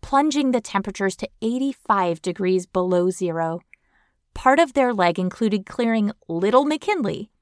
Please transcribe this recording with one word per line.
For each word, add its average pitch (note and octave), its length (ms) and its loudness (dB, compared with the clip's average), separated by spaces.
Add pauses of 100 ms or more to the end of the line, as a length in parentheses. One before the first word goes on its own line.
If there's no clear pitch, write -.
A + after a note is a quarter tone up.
plunging C#4 500 0
the A#3+ 100 0
temperatures G3 560 -4
to - 120 -8 (120)
eighty-five A3 800 -2
degrees F#3 440 -2
below F3+ 440 0
zero. E3 500 -4 (760)
Part C#4 260 4
of D#4+ 120 4
their B3+ 220 2
leg F3+ 260 2
included F#3+ 460 -2
clearing A3+ 480 0 (160)
Little G3+ 340 4
McKinley D4+ 680 -2 (120)